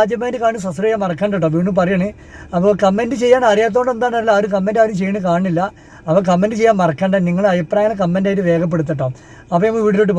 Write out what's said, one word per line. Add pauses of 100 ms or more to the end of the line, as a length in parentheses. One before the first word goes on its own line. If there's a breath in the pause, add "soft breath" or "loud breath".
ആദ്യമായിട്ട്
കാണുന്ന
സബ്സ്ക്രൈബ്
ചെയ്യാൻ
മറക്കണ്ട
കേട്ടോ.
വീണ്ടും
പറയണേ. (480 loud breath)
അപ്പോൾ (100)
കമൻറ്റ്
ചെയ്യാൻ
അറിയാത്തതുകൊണ്ട്
എന്താണെന്നല്ല,
ആരും
കമൻറ്റ്
ആരും
ചെയ്യണത്
കാണുന്നില്ല. (480 loud breath)
അപ്പോൾ
കമൻറ്റ്
ചെയ്യാൻ
മറക്കണ്ട. (120)
നിങ്ങളുടെ
അഭിപ്രായങ്ങൾ
കമൻറ്റായിട്ട്
രേഖപ്പെടുത്തട്ടോ. (440 loud breath)
അപ്പോൾ
നമുക്ക്
വീഡിയോയിലോട്ട്